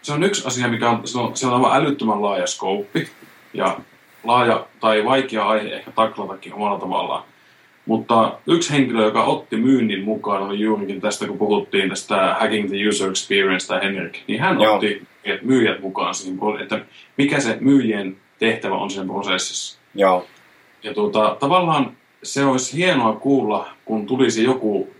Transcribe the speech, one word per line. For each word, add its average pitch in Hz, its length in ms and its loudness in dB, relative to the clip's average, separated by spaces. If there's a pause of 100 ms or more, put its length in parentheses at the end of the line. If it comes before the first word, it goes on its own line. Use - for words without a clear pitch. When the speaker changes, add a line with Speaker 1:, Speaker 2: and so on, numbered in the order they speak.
Speaker 1:
se - 120 -8
on 151 100 0
yksi 196 240 0
asia, 123 200 -2
mikä 117 220 0
on, 113 180 -2
se 123 120 -4
on, 117 180 -4
se 127 100 -2
on 123 60 2
aivan 123 280 4
älyttömän 110 400 0
laaja 95 260 0
skouppi 98 640 -4 (440)
ja 95 240 -2 (460)
laaja 117 420 2 (140)
tai 107 260 2
vaikea 120 440 0
aihe 107 260 0
ehkä - 160 -14
taklatakin 98 640 -4
omalla 101 260 -2
tavallaan. 92 440 -4 (640)
Mutta 113 640 2
yksi 165 260 2
henkilö, 113 320 2
joka 113 180 2
otti 113 340 -2
myynnin 110 460 2
mukaan, 101 400 -2
oli 101 160 -4
juurikin 101 420 -2
tästä, 104 260 -2
kun 98 100 -6
puhuttiin 101 520 0
tästä 101 500 0
Hacking 107 300 0
the 101 200 -2
User 98 200 0
Experience, 98 580 0
tai 92 160 -2
Henrik, 95 340 -6 (100)
niin 104 140 -4
hän 170 200 2
Speaker 2:
Joo. 107 140 6
Speaker 1:
otti 101 320 -2 (340)
myyjät 113 400 2
mukaan 95 340 -4
siihen, 92 220 -8 (240)
että - 180 -6 (380)
mikä 143 220 2
se 113 200 -2
myyjien 110 580 2 (220)
tehtävä 110 360 0
on 101 160 -4
siinä 95 220 -6
prosessissa. 98 680 -6 (160)
Speaker 2:
Joo. 92 300 4 (580)
Speaker 1:
Ja 104 100 -8
tuota, 104 460 2
tavallaan 156 580 2 (260)
se 139 220 -2
olisi 127 320 0
hienoa 139 360 2
kuulla, 110 560 0 (160)
kun 107 220 -2
tulisi 117 360 2
joku 110 460 0 (100)